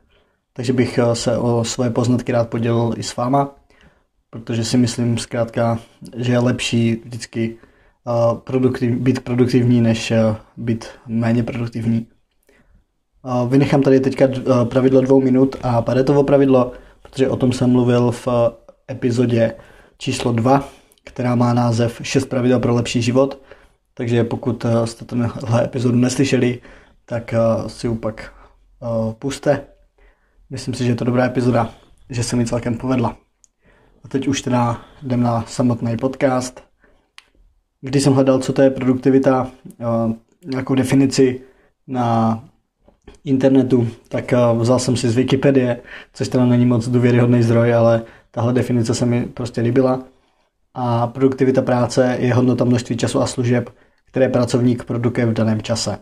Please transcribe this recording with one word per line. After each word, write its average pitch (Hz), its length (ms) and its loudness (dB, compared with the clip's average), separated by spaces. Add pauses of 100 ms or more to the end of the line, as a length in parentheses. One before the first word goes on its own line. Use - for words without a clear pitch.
(520)
Takže 123 200 -2
bych, 123 260 0
eh, 117 160 2
se 113 220 -2
o 117 280 0
svoje 123 260 -4
poznatky 123 420 -2
rád 117 160 0
podělil 117 480 -2
i 104 60 -8
s - 140 -12
váma, 139 380 -2 (760)
protože 113 340 -6
si 127 120 -2
myslím 117 420 0
zkrátka, 117 600 -4 (380)
že 123 160 -2
je 120 60 2
lepší 117 640 0
vždycky, 113 520 -8 (520)
eh, 117 360 0
produktiv-, 123 540 0
být 123 220 0
produktivní, 123 600 2
než, 113 300 0
eh, 110 260 2 (200)
být 113 300 -4 (200)
méně 117 360 0
produktivní. 113 640 -4 (1200)
Eh, 123 220 -2
vynechám 139 340 4
tady 135 180 4
teďka 135 260 2
d-, 127 200 -4
eh, 123 180 2
pravidlo 131 360 2
dvou 135 200 4
minut 131 420 2
a 120 200 0
Paretovo 131 400 2
pravidlo, 135 500 2 (300)
protože 131 260 -2
o 123 80 -2
tom 123 160 2
jsem 123 180 0
mluvil 123 400 2
v, 117 180 -6
eh, - 640 -4
epizodě 117 600 0 (440)
číslo 123 340 -4
dva, 127 360 0 (360)
která 123 300 -4
má 120 200 2
název 120 480 0
Šest 135 240 -2
pravidel 127 340 0
pro 120 140 0
lepší 120 280 -2
život. 131 360 0 (560)
Takže 120 300 -2
pokud, 117 400 -6
eh, 117 220 0
jste - 180 -12
tenhle 120 260 -4 (340)
epizodu 120 320 -2
neslyšeli, 123 600 0 (460)
tak, 117 300 -8
eh, 117 40 0 (280)
si - 200 -10
ji 117 80 -4
pak, - 380 -10 (500)
eh, 113 360 -4
pusťte. 139 420 -2 (880)
Myslím 127 240 -8
si, 123 100 -4
že 120 60 0
je 117 60 0
to 117 80 -6
dobrá 123 200 2
epizoda, 120 460 0 (400)
že 117 120 -6
se 123 140 -4
mi 120 100 0
celkem 120 280 -4
povedla. 120 420 -2 (880)
A - 40 -20
teď 135 200 -4
už 135 140 -2
teda 120 380 -2 (220)
jdem 123 200 -2
na 117 240 -2
samotný 120 500 -2
podcast. 127 680 -4 (1160)
Když 135 220 -2
jsem 143 100 4
hledal, 135 260 4
co 131 140 -4
to 139 100 2
je 135 80 6
produktivita, 131 800 0 (300)
eh, 117 340 -2 (300)
nějakou 131 300 -4
definici 131 640 2 (460)
na 117 580 0 (800)
internetu, 131 640 4 (200)
tak, 120 240 -6
eh, 127 40 4 (200)
vzal 120 220 2
jsem 127 180 0
si 120 120 -2
z 110 80 -2
Wikipedie, 131 640 2 (320)
což - 160 -6
teda 127 160 2
není 123 220 4
moc 123 220 0
důvěryhodný 123 540 4
zdroj, 117 320 4
ale 117 280 4 (280)
tahle 120 220 -2
definice 120 420 0
se 123 120 -2
mi 120 200 0
prostě - 340 -8
líbila. 127 420 2 (720)
A 123 320 -2
produktivita 131 560 2
práce 123 580 0
je 123 140 2
hodnota 123 300 2
množství 120 320 0
času 127 240 -2
a 123 60 0
služeb, 120 440 -2 (360)
které 131 220 0
pracovník 123 560 0
produkuje 120 420 -2
v 113 60 0
daném 110 300 0
čase. 110 400 -4